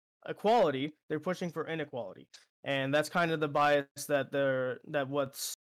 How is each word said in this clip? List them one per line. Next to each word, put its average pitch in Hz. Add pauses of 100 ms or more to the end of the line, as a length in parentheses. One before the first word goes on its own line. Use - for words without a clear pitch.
(280)
equality, 160 (160)
they're 156
pushing 180
for 151
inequality. 139 (360)
And 135
that's 151
kind 170
of 160
the 151
bias 147 (220)
that 139
they're, 131
that 143
what's 139 (140)